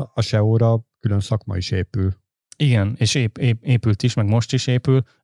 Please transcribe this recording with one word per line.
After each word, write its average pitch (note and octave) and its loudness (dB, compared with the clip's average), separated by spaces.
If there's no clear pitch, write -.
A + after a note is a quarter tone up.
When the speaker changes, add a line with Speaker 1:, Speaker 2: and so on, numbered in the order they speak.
Speaker 1:
a A#2 -2
seo-ra A2+ 2
külön G#2 0
szakma G2 -4
is - -6
épül. F#2+ -2
Speaker 2:
Igen, A#2+ 2
és A2 0
ép-, A#2+ -2
ép-, A2+ 0
épült A#2 0
is, A#2+ 0
meg G#2+ -2
most A2+ 0
is B2+ -2
épül. C3 2